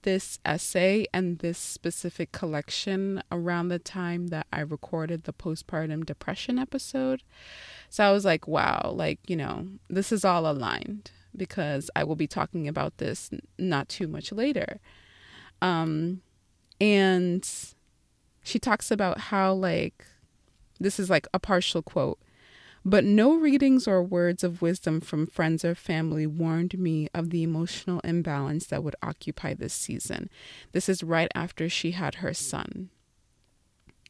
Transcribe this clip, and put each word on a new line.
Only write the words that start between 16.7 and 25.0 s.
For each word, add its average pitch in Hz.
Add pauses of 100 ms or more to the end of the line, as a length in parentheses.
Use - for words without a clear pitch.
and 190 (920)
she -
talks -
about 196
how, 190
like, 170 (720)
this 190
is, 185
like, 165
a 185
partial 180
quote, - (640)
"But 196
no 214
readings 277
or 190
words 175
of 175
wisdom 165